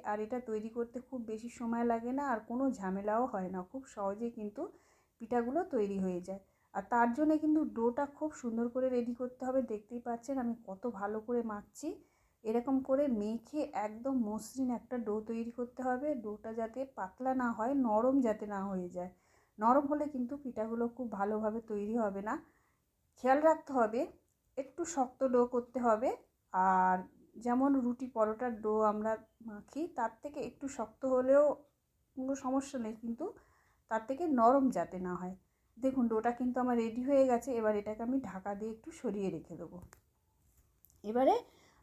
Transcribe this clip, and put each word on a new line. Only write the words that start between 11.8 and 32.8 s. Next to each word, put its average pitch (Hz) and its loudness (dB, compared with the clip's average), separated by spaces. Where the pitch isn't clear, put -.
এরকম 240 0
করে 262 2
মেখে 226 -2
একদম 233 -4
মসৃণ 220 -4
একটা 240 -6
ডো 214 -2
তৈরি 233 -6
করতে 247 -8
হবে। 254 0
ডোটা 214 -8
যাতে 226 -6
পাতলা 247 -4
না 247 2
হয়, 220 0
নরম 247 4
যাতে 214 2
না 202 -6
হয়ে 185 -4
যায়। 180 -8
নরম 254 6
হলে 294 0
কিন্তু 269 -4
পিঠাগুলো 233 -4
খুব 240 -8
ভালোভাবে 214 0
তৈরি 208 -4
হবে 202 0
না। 220 -4
খেয়াল 262 4
রাখতে 320 4
হবে 233 2
একটু 269 -8
শক্ত 254 -2
ডো 247 6
করতে 247 -2
হবে। 240 4
আর 185 4
যেমন 240 2
রুটি 247 -2
পরোটার 220 0
ডো 214 0
আমরা 214 2
মাখি, 214 -10
তার 226 -2
থেকে 294 -12
একটু - -8
শক্ত - -8
হলেও 262 6
কোনো 262 -4
সমস্যা 269 -2
নেই, 226 -6